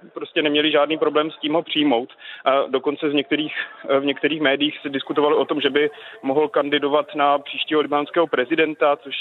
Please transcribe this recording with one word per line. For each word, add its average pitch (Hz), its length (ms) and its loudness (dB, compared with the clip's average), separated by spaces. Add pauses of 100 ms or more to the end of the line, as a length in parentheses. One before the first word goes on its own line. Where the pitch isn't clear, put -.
(140)
prostě 156 280 -4
neměli 151 300 2
žádný 151 260 2
problém 151 320 0
s - 80 -18
tím 151 160 -4
ho 170 80 0
přijmout. 135 460 0 (360)
A 135 240 4
dokonce 143 420 -2
z 143 40 -2
některých, 147 400 -2 (340)
eh, 139 120 4
v 139 40 -6
některých 143 360 -2
médiích 143 420 0
se 151 60 -8
diskutovalo 147 480 0
o 135 80 2
tom, 151 160 -2
že 135 100 2
by 147 200 2 (320)
mohl 143 260 0
kandidovat 143 680 0
na 143 240 2
příštího - 420 -2
libanonského 147 460 0
prezidenta, 151 680 0
což 139 240 -12